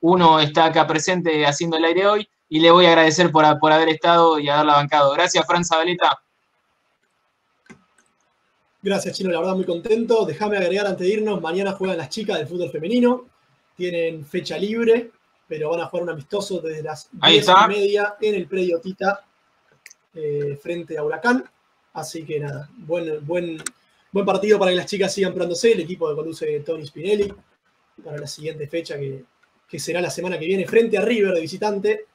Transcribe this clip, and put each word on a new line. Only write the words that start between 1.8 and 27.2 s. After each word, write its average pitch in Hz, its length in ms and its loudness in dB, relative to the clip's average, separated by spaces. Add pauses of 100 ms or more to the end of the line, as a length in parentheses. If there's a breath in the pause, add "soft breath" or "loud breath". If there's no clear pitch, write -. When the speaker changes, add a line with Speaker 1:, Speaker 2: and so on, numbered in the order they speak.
Speaker 1:
aire 175 220 2
hoy, 208 200 0 (220)
y 156 100 -2
le 165 120 8
voy 180 160 8
a - 20 8
agradecer 165 420 4
por, 156 140 4 (140)
por 156 120 4
haber 160 180 4
estado 165 500 4
y 147 100 -4
haberla 151 240 4
bancado. 143 400 4
Gracias, 175 320 0
Fran 175 180 0
Zabaleta. 165 560 0 (2500)
Speaker 2:
Gracias, 190 360 -4
Chino, 190 140 -4
la 165 80 -2
verdad 185 160 -2
muy 185 100 -2
contento. 220 600 0
Déjame 208 320 -4
agregar 190 300 0
antes 185 180 -4
de 190 80 2
irnos: 214 280 -2
mañana 185 320 -4
juegan 190 240 -4
las 151 120 -8
chicas 214 280 -6
del 151 100 -6
fútbol 175 240 -8
femenino, 240 540 0 (500)
tienen 165 500 -6
fecha 170 320 -8
libre, 226 540 0 (360)
pero 151 240 -6
van 170 100 -2
a 151 60 -8
jugar 175 160 -6
un 175 80 -6
amistoso 180 500 -6
desde 156 220 -8
las 156 260 -12 (120)
Speaker 1:
Ahí 151 120 6
Speaker 2:
diez 143 160 6
Speaker 1:
está. 190 160 8
Speaker 2:
y - 20 2
media 202 540 0
en 214 140 0
el 175 120 -6
predio 180 320 -2
Tita, 190 420 -4 (920)
eh, 147 480 -6
frente 170 360 -8
a 151 60 -6
Huracán. 233 400 0 (500)
Así 160 300 -12
que 151 160 -6
nada, 143 380 -10
buen, 160 480 -6
buen, 165 360 -6 (500)
buen 196 140 -2
partido 196 320 2
para 185 140 2
que 180 60 0
las 175 80 -4
chicas 196 280 -2
sigan 185 200 -2
probándose, 180 400 0
el 190 80 -2
equipo 165 280 -6
que 147 60 -4
conduce 151 460 -6
Tony 156 240 -8
Spinelli, 196 480 -4 (680)